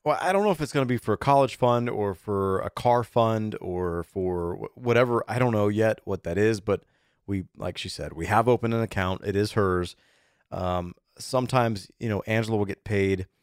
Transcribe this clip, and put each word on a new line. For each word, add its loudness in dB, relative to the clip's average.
Well, 0
I 0
don't 2
know 2
if 0
it's -6
gonna 0
be 0
for -2
a -6
college 4
fund 2
or -2
for -2
a -4
car 2
fund 0
or -4
for -4
wh-, -12
whatever. 2
I -2
don't 2
know 4
yet 2
what -6
that -2
is, 2
but -2
we, -2
like -8
she -10
said, -10
we -8
have 4
opened 2
an 0
account. -2
It -2
is 0
hers. 0
Um, -4
sometimes, -2
you -6
know, -2
Angela 0
will 2
get -10
paid, 0